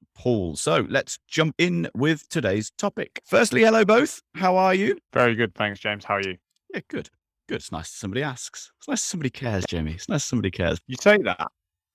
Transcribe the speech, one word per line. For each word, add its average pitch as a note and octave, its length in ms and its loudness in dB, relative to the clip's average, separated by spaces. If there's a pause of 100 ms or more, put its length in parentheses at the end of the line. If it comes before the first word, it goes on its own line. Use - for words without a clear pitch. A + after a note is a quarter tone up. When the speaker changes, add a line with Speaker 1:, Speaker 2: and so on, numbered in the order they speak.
(140)
Speaker 1:
Paul. F#2+ 420 -2
So D3 320 0
let's - 300 -4 (100)
jump D#3 300 0
in E3+ 380 0
with D3+ 340 0
today's G#2+ 480 -2
topic. - 480 -6
Firstly, A3+ 380 4
hello A3 200 6
both. A#3 380 2 (140)
How F#3 200 2
are F#3+ 200 4
you? A#3 240 0 (120)
Speaker 2:
Very B2 220 4
good, A2 220 -2
thanks, G#2 240 -4
James. G#2 260 -6
How G2+ 120 -2
are G2 40 -2
you? F#2 160 -6 (340)
Speaker 1:
Yeah, - 160 -8
good. - 220 -10 (380)
Good. - 80 -6
It's - 160 -12
nice E2 180 -10
that - 80 -18
somebody G#2+ 240 -6
asks. - 560 -10
It's - 100 -18
nice C4+ 140 -4
that - 60 -6
somebody D3 240 -4
cares, G#2 360 -4
Jamie. D#2+ 260 -4
It's - 140 -12
nice D3 140 -2
that - 60 -6
somebody G#2 240 0
cares. E2 340 0
Speaker 2:
You B2+ 160 -10
say G#3 160 6
that, F#2 300 -2 (480)